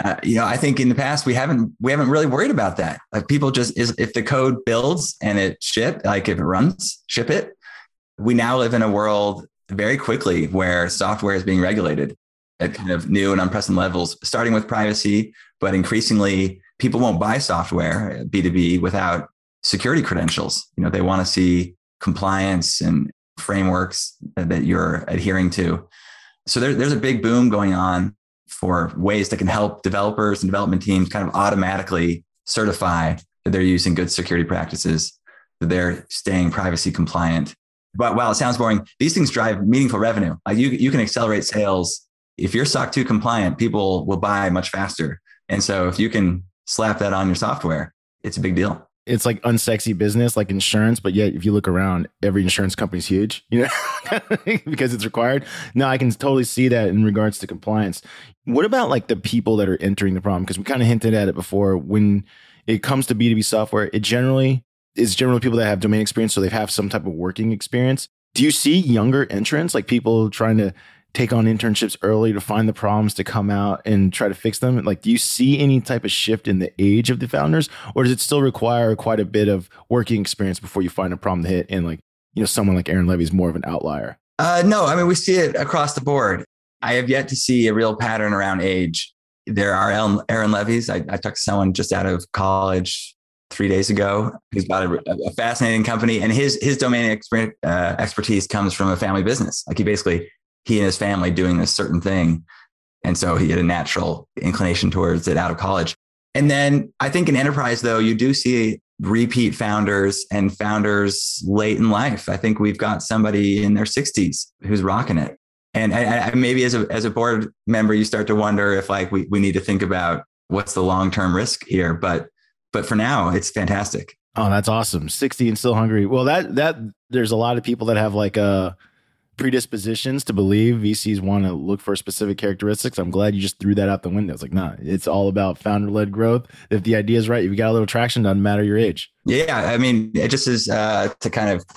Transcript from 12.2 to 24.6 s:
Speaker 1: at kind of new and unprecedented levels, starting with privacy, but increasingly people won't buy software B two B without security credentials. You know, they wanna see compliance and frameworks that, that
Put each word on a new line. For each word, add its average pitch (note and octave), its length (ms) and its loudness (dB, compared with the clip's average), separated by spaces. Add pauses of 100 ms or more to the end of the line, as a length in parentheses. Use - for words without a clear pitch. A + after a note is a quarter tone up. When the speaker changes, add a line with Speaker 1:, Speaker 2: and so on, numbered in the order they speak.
Speaker 1:
at F2 140 -4
kind F#2+ 160 -8
of E2+ 180 -4
new G2 240 2
and F#2+ 80 0
unprecedented F#2+ 380 -2
levels, F2+ 460 -2
starting A#2 280 -2
with G#2+ 160 0
privacy, G#2+ 640 0 (300)
but F#2+ 140 0
increasingly G2 840 0 (200)
people A#2 200 0
won't G#2+ 200 2
buy A2 180 0
software F2 920 -2
B G2 100 2
two F2+ 80 2
B F2 300 2
without F2+ 500 -2 (320)
security B2 400 0
credentials. - 760 -2
You F2+ 80 -2
know, E2+ 60 0
they F#2 120 0
wanna F#2 220 0
see F2+ 520 0 (240)
compliance F#2+ 800 -2
and E2+ 300 0 (260)
frameworks F#2 800 -2 (200)
that, E2+ 140 -2
that E2+ 140 0